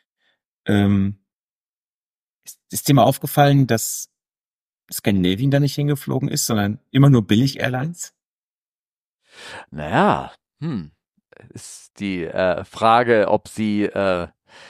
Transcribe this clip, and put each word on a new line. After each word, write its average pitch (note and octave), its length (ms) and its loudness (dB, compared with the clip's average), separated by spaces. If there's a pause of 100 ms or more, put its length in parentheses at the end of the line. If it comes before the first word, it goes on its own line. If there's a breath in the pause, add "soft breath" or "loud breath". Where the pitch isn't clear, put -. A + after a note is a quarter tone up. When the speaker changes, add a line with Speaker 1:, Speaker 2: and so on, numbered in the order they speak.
(680)
Speaker 1:
Ähm, G2+ 520 2 (1300)
ist, - 140 -20 (120)
ist - 180 -8
dir C#3+ 60 6
mal B2 80 6
aufgefallen, C#3 640 2
dass - 420 -4 (800)
Scandinavian G2 600 0
da C#3 100 2
nicht C#3+ 140 0
hingeflogen C#3+ 560 -4
ist, - 160 -4
sondern G#2 320 -2 (120)
immer C#3 200 6
nur A#2 160 4
Billig-Airlines? C3 880 -2 (1600 loud breath)
Speaker 2:
Naja, E2 640 -2 (280)
hm, A2 320 -8 (580)
ist - 500 -20
die, F#2+ 240 -6
äh, F#2 400 -2
Frage, A2+ 640 2
ob - 200 -2
sie, G#2 360 -2
äh, F#2 400 -2
äh, E2 40 -12 (420 loud breath)